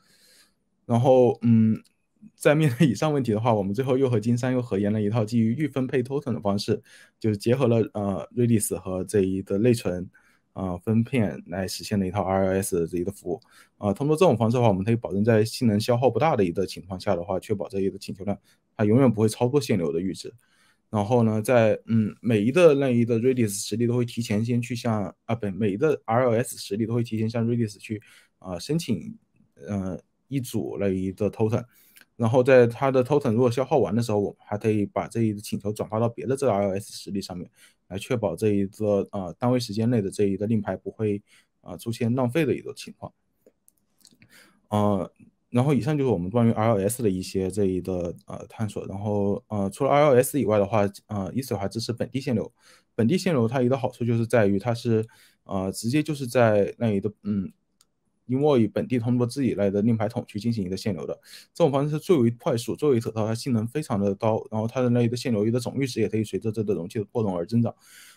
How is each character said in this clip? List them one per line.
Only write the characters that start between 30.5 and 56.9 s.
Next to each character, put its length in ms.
那 100
一 240
个 180
token。 340
然 140
后 140
在 240
它 240
的 120
token 300
如 60
果 120
消 140
耗 140
完 180
的 60
时 100
候， 80
我 120
们 120
还 140
可 120
以 140
把 240
这 140
一 100
个 80
请 180
求 140
转 160
发 100
到 120
别 160
的 100
这 80
个 80
R 140
L 120
S 140
实 180
例 120
上 120
面， 160
来 80
确 180
保 220
这 120
一 180
个， 460
呃， 260
单 120
位 80
时 140
间 160
内 140
的 80
这 140
一 120
个 100
令 140
牌 160
不 140
会， 320
呃， 160
出 120
现 240
浪 160
费 140
的 100
一 60
个 140
情 240
况。 120
呃， 420
然 140
后 100
以 80
上 160
就 60
是 60
我 60
们 140
关 160
于 60
R 220
L 140
S 140
的 80
一 100
些 300
这 160
一 140
个， 340
呃， 220
探 200
索。 180
然 120
后， 500
呃， 220
除 140
了 60
R 240
L 80
S 180
以 60
外 120
的 60
话， 180
呃， 260
Istio 240
还 100
支 120
持 120
本 180
地 100
限 140
流。 160
本 140
地 100
限 160
流 140
它 140
一 60
个 80
好 140
处 140
就 120
是 100
在 200
于 120
它 140
是， 320
呃， 280
直 180
接 120
就 120
是 120
在 520
那 120